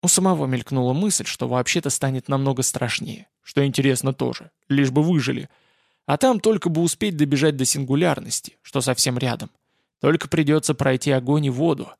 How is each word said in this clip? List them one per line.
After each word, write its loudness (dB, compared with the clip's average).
У 0
самого 2
мелькнула -2
мысль, -2
что -6
вообще-то -2
станет -4
намного 0
страшнее, -6
что 0
интересно 0
тоже, -6
лишь 2
бы 2
выжили. 0
А 2
там 2
только 2
бы 2
успеть -2
добежать 2
до -2
сингулярности, -2
что -4
совсем 0
рядом. -4
Только 2
придётся 2
пройти 0
огонь 2
и 0
воду. -2